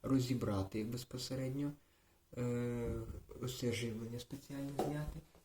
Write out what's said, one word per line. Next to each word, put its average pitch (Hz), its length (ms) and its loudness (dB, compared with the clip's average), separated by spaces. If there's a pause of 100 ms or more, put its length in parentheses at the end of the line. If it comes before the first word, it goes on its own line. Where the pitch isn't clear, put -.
розібрати 110 800 4
безпосередньо, 131 880 -2 (640)
е, 120 640 2 (420)
ось 127 160 -2
це 120 140 2
живлення 113 480 -2
спеціальне 139 520 -6
зняти. 147 480 0 (240)